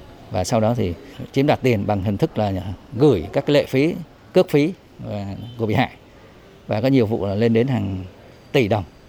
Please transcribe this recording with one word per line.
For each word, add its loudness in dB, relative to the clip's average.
và -2
sau 0
đó 2
thì -2
chiếm 0
đoạt 2
tiền 0
bằng 0
hình -2
thức -2
là -2
gửi 4
các -2
cái 2
lệ 4
phí, 0
cước 4
phí 2
và, -8
của -2
bị 0
hại. 0
Và -2
có 2
nhiều 4
vụ -2
là -2
lên 2
đến 4
hàng -2
tỷ 2
đồng. 0